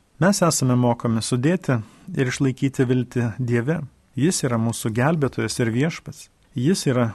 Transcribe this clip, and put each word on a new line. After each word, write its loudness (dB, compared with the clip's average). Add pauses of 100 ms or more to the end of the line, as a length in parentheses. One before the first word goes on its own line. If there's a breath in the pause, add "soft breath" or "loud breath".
(180)
Mes 4
esame 2
mokomi 2
sudėti 0 (420 loud breath)
ir 0
išlaikyti 0
viltį 0 (120)
Dieve. -2 (400)
Jis 0
yra 0
mūsų -2
gelbėtojas 0
ir 0
viešpats. -4 (340)
Jis 0
yra 2